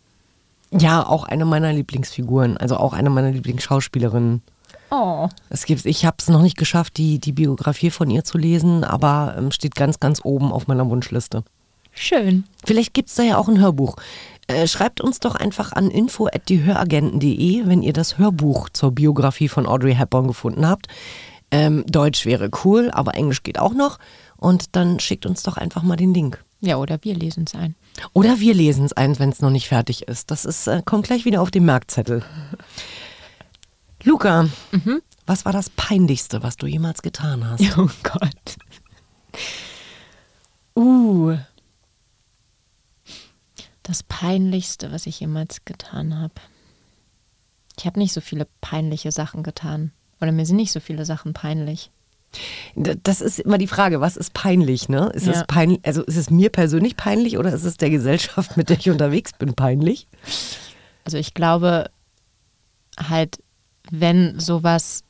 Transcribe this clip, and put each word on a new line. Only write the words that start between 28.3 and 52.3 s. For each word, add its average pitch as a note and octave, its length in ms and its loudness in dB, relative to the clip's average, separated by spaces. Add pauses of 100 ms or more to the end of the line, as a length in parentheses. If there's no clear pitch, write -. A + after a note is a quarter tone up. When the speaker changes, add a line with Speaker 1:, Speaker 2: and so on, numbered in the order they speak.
Speaker 1:
wir A3+ 140 4
lesen's C#3+ 380 4
ein, C#3 260 0
wenn's C#3 220 0
noch C#3 100 4
nicht C3+ 180 0
fertig A#2+ 400 0
ist. - 220 -8
Das D#3 140 -6
ist, - 220 -6
äh, - 180 0
kommt G#3+ 220 0
gleich B3 180 0
wieder G#3 160 2
auf F3+ 100 0
den F3+ 140 4
Merkzettel. B2+ 600 0 (1800)
Luca, F3+ 440 4 (240)
Speaker 2:
Mhm. G#3+ 280 0 (260)
Speaker 1:
was - 180 -2
war G3 80 -2
das F#3+ 180 -4
Peinlichste, C#3 720 0
was A#2 140 -6
du C3+ 100 -8
jemals D#3+ 360 -4
getan C3 460 -6
hast? A#2 120 -2
Speaker 2:
<laughs> G3 180 2
Oh F3+ 100 6 (160)
Gott. - 520 -6 (2250)
Uh. A3+ 600 4 (2500)
Das F3 200 -8
Peinlichste, F#3 880 -4
was D#3+ 140 -10
ich D#3+ 140 -12
jemals D#3 440 -8
getan D#3 560 -10
hab. D#3+ 200 -10 (1400)
Ich - 80 -8
hab F3+ 100 -6
nicht G3+ 160 0
so E3 80 -8
viele D3+ 260 -8 (140)
peinliche D#3 520 -6
Sachen D#3 300 -8
getan. D#3 500 -8 (280)
Oder D#3+ 120 0
mir D#3+ 120 0
sind E3+ 120 2
nicht G#3+ 160 0
so - 80 -6
viele D#3 240 -8
Sachen D#3 280 -8
peinlich. D#3 580 -8 (840)